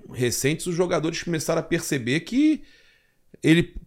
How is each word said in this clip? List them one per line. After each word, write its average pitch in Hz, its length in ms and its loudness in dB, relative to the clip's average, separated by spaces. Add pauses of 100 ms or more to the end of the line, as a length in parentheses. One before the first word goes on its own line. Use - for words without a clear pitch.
(120)
recentes, 123 540 0
os 175 80 -2
jogadores 170 480 0
começaram 165 380 -2
a 160 40 -8
perceber 147 560 -2
que 285 420 2 (800)
ele, 170 320 4 (120)